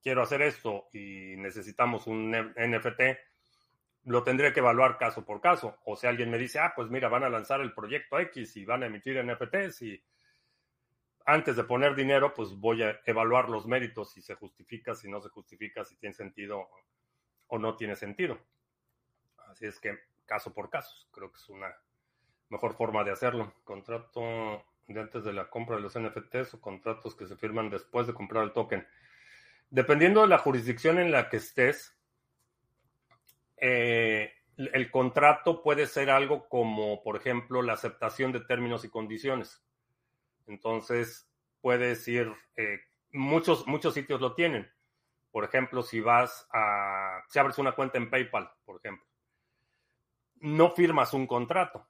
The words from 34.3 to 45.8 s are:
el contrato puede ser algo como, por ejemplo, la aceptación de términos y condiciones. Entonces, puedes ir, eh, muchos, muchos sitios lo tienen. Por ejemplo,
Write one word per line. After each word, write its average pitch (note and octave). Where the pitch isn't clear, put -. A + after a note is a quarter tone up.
el C3
contrato D3
puede D3
ser C#3
algo C3+
como, G#2+
por G#2+
ejemplo, B2
la A2+
aceptación A#2+
de A#2+
términos A#2+
y G#2+
condiciones. A2
Entonces, A2+
puedes B2
ir, A#2+
eh, G#2
muchos, D3+
muchos D3
sitios C3+
lo B2+
tienen. D3+
Por G#2+
ejemplo, B2+